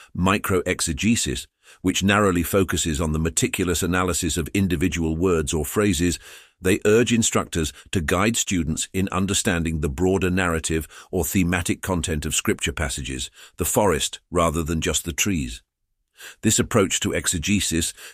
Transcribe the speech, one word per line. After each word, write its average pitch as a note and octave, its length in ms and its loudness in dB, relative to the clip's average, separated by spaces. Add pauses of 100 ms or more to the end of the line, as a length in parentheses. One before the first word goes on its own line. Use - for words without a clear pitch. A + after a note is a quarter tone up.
(180)
microexegesis, F2+ 1300 0 (340)
which F2+ 220 0
narrowly G2 380 4
focuses F2 600 0
on D#2+ 100 -2
the D#2 80 0
meticulous E2+ 640 0
analysis F2+ 540 0
of D#2+ 160 -2
individual E2+ 640 0
words E2 360 2
or D2+ 120 -2
phrases, F2 520 0 (440)
they F#2 240 2
urge A2 260 6
instructors A2 600 0 (180)
to G2 80 0
guide F#2 380 0
students D#2+ 560 -2
in F#2+ 180 -2
understanding F2 680 0
the D2+ 80 0
broader F#2 400 2
narrative E2 580 0 (240)
or F2 140 0
thematic F2+ 560 0
content D#2+ 440 -4
of D#2 80 -4
scripture - 380 -2
passages, C2+ 580 -6 (280)
the E2+ 80 -2
forest F2+ 560 0 (100)
rather E2+ 320 2
than D#2+ 160 -2
just D#2+ 240 -2
the F2 80 -6
trees. D2 500 -4 (800)
This A2 160 2
approach G2+ 440 0
to F#2+ 100 -2
exegesis E2 840 -2 (200)